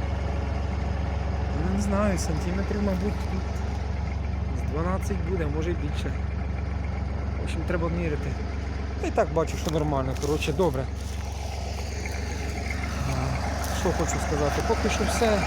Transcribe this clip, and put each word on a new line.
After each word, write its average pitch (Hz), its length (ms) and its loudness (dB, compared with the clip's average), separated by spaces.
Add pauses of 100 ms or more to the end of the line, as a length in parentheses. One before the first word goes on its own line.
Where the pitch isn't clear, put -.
(1600)
Ну, 185 180 2
не 202 60 4
знаю, 202 360 4
сантиметрів, 185 680 0
мабуть, 190 300 2 (180)
тут 185 100 0 (1160)
з - 140 0
дванадцять 185 580 0
буде, 170 260 2
може 160 160 0
і - 20 2
більше. - 380 -2 (1300)
В 185 40 0
общем, - 240 -2
треба 170 220 2
міряти. 160 400 0 (720)
Та 370 60 -2
й 320 40 -2
так 170 220 4
бачу, 156 200 2 (100)
що 185 80 0
нормально, 143 500 2
коротше, 147 320 0
добре. 139 320 2 (2250)
А, 131 680 0
що 190 120 2
хочу 156 240 0 (120)
сказати, 147 400 2
поки 214 220 2
що 196 140 2
все. 208 440 4